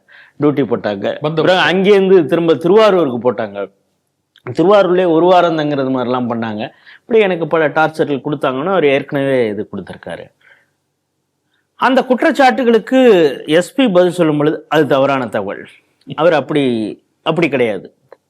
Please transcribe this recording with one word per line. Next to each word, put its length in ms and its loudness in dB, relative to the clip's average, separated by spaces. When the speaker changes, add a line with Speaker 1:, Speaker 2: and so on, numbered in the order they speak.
Speaker 1:
டியூட்டி 220 0
போட்டாங்க. 580 -4
Speaker 2:
பந்தோபஸ்து. 0 -
Speaker 1:
அப்புறம் 360 0
அங்கேருந்து 680 2
திரும்ப 280 0
திருவாரூருக்கு 800 2
போட்டாங்க. 400 -8
திருவாரூர்லயே 600 2
ஒரு 160 2
வாரம் 320 2
தங்குறது 400 -4
மாதிரிலாம் 320 -4
பண்ணாங்க. 400 -6
இப்படி 180 0
எனக்கு 280 -2
பல 200 0
டார்ச்சர்கள் 540 -2
கொடுத்தாங்கன்னு 440 -4
அவர் 200 0
ஏற்கனவே 640 -2
இது 240 -8
கொடுத்திருக்காரு. 600 -14
அந்த 280 0
குற்றச்சாட்டுகளுக்கு 960 2
எஸ் 300 0
பி 120 2
பதில் 240 2
சொல்லும் 260 0
பொழுது, 320 -2
"அது 180 2
தவறான 400 0
தகவல், 380 -8
அவர் 180 2
அப்படி, 300 -2
அப்படி 260 -2
கிடையாது, 440 -4